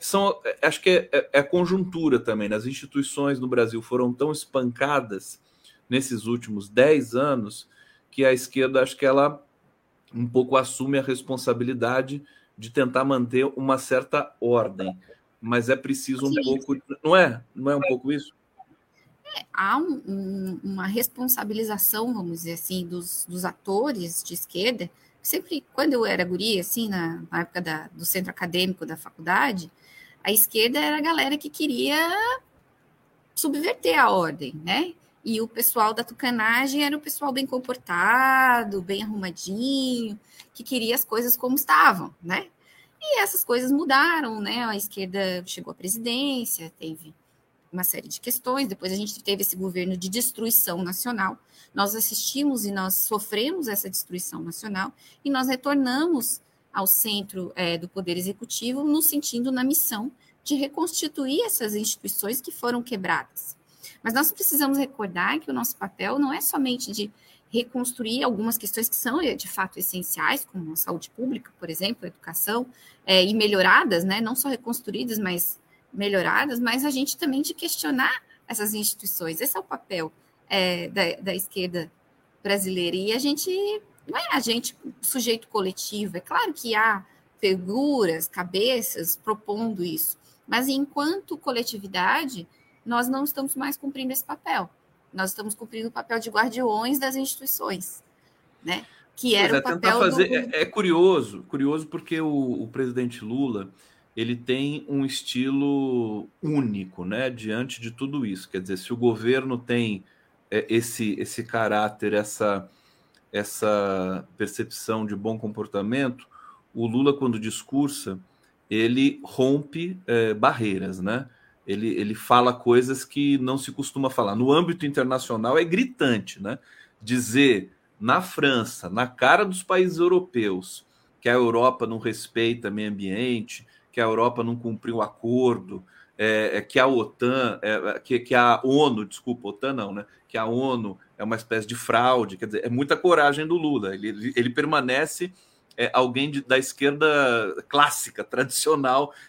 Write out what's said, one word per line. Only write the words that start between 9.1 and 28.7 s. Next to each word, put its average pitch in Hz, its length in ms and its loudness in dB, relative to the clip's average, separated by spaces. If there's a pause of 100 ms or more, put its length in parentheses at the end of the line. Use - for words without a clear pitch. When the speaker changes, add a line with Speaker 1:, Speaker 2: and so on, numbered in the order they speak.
Speaker 1:
um 120 140 -2
pouco 127 300 4
assume 131 400 0
a 135 60 0
responsabilidade 127 1200 -2 (340)
de 113 140 -14
tentar 131 340 2
manter 127 400 2 (100)
uma 135 220 0
certa 127 640 0
ordem, 101 560 0 (420)
mas 117 300 0
é 131 60 4
preciso 135 500 -2
um 139 80 2
Speaker 2:
Sim. 147 100 2
Speaker 1:
pouco, 135 320 0 (280)
não 160 120 6
é? 131 260 6 (140)
Não 135 160 0
é 143 40 2
um 139 60 2
pouco 131 300 0
isso? - 220 -4 (1040)
Speaker 2:
É, - 160 -12
há 202 240 0
um, 311 300 -2
um, 190 560 -6
uma 190 240 -4
responsabilização, 220 1200 -2
vamos 170 280 -6
dizer 170 140 -8
assim, 175 340 -6
dos, 175 420 -8
dos 180 160 -6
atores 196 800 -2
de - 100 -10
esquerda. 190 560 -4 (320)
Sempre, - 500 -4
quando 262 220 2
eu 240 100 2
era 185 220 2
guria, 185 360 0
assim, 220 280 -4
na, 170 320 -4 (100)
na 170 100 -2
época 180 200 -6
da, 160 280 -6
do 165 140 -14
centro 185 280 -2
acadêmico 180 560 -2